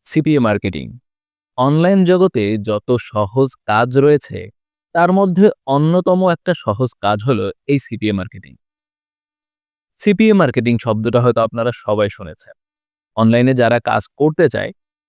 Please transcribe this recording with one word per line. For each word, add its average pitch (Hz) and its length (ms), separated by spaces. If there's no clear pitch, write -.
সিপিএ 151 240
মার্কেটিং। 101 600
অনলাইন 165 480
জগতে 170 540
যত 104 300
সহজ 110 480
কাজ 123 320
রয়েছে, 143 400
তার 175 180
মধ্যে 190 380
অন্যতম 170 540
একটা 175 260
সহজ 117 340
কাজ 104 240
হলো 104 260
এই 143 120
সিপিএ 107 340
মার্কেটিং। 95 400
সিপিএ 214 340
মার্কেটিং 123 460
শব্দটা 113 420
হয়তো 120 200
আপনারা 117 340
সবাই 104 360
শুনেছেন। - 440
অনলাইনে 120 380
যারা 120 260
কাজ 110 220
করতে 151 320
চায়, 104 220